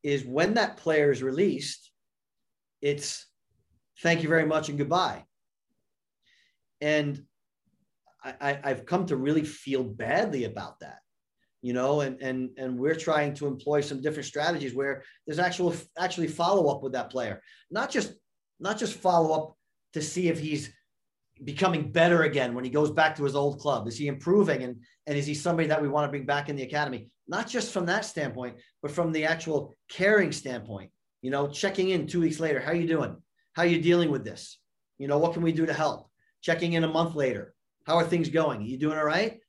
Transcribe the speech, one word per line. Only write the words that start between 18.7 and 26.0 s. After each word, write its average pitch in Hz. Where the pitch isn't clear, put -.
just -
follow-up 160
to 151
see 175
if 156
he's 147
becoming 170
better 170
again 135
when 127
he 127
goes 151
back 156
to 143
his 135
old 143
club. 120
Is 113
he 147
improving? 160
And, 123
and 143
is 139
he 147
somebody 165
that 151
we 147
want 147